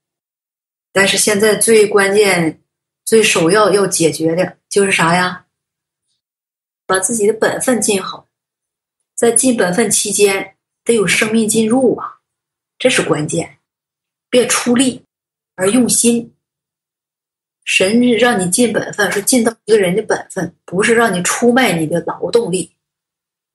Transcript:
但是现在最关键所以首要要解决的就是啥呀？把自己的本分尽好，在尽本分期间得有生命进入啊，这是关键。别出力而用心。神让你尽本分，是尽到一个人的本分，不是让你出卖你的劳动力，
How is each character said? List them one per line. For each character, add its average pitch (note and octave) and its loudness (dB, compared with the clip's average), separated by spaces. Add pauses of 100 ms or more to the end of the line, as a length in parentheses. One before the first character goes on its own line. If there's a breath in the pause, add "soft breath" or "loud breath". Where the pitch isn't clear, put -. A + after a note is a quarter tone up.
(920)
但 G3 0
是 G3 0
现 G3+ 0
在 G#3+ 2
最 G#3+ 4
关 G3 0
键 F3+ 0 (420)
所 A3+ 2
以 G#3+ 6
首 F3 0
要 G#3 2
要 G3 2
解 E3 0
决 D#3+ -4
的 F3+ -4 (120)
就 G3+ 0
是 F#3+ -2
啥 E3 0
呀？ F3+ -4 (1400)
把 - -2
自 - -4
己 G#3 -2
的 A3 2
本 - -2
分 A#3 0
尽 G3 0
好， - -14 (880)
在 A#3 0
尽 A#3+ 0
本 F#3 0
分 G#3+ 0
期 - -2
间 G3 -2 (260)
得 A#3 0
有 G3+ 0
生 A3 0
命 A3+ 0
进 A3 0
入 A#3+ 2
啊， - -12 (580)
这 B3+ 2
是 A3 0
关 D3+ -2
键。 - -8 (680)
别 A#3+ 2
出 - -2
力 C4 -2 (500)
而 F#3 -2
用 A#3 2
心。 - 0 (1300)
神 G#3+ 0 (160)
让 A#3 2
你 F3+ -2
尽 A3 0
本 - -4
分， G3 -2
是 G3+ -4
尽 A#3 0
到 A#3 -2
一 - -4
个 A3 6
人 F3+ 0
的 A3 -2
本 - -6
分， F3 -8 (120)
不 F#3 -2
是 A3+ 2
让 A3+ 0
你 F3 -4
出 A#3+ 0
卖 A3+ 2
你 D#3+ -2
的 E3 -2
劳 - -8
动 A#4 0
力， - -6 (800)